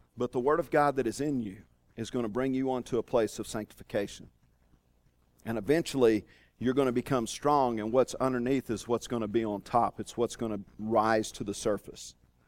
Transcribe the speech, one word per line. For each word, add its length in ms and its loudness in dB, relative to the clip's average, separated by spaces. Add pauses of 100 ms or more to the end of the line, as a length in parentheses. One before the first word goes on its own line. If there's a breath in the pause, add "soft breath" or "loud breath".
(160)
But 160 -2
the 80 -2
word 200 2
of 100 -8
God 260 4
that 100 0
is 140 -2
in 200 -2
you 220 -8 (340)
is 140 -8
gonna 180 -2
bring 240 -2
you 180 -2
onto 280 -2
a 40 2
place 360 2
of 80 -8
sanctification. 800 -6 (1160)
And 120 -4
eventually, 720 2 (320 soft breath)
you're 160 0
gonna 180 2
become 340 0
strong, 540 2
and 100 -4
what's 260 2
underneath 540 0
is 160 -4
what's 200 0
gonna 220 -2
be 160 2
on 180 -4
top. 360 0
It's 180 -12
what's 200 0
gonna 240 -4 (180)
rise 540 2
to 120 -10
the 100 -4
surface. 600 -6 (340)